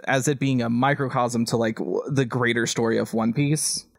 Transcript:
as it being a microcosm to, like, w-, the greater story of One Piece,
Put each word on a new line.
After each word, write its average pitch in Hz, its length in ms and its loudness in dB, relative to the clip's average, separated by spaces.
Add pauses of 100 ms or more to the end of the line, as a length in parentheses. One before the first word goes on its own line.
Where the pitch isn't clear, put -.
as 131 200 2
it 147 120 0
being 131 220 2
a 117 80 -2
microcosm 123 760 0
to, 117 120 0
like, 113 200 0
w-, 90 300 -2
the 135 180 2
greater 117 420 0
story 113 300 0
of 113 160 -2
One 113 200 0
Piece, 147 520 -2 (140)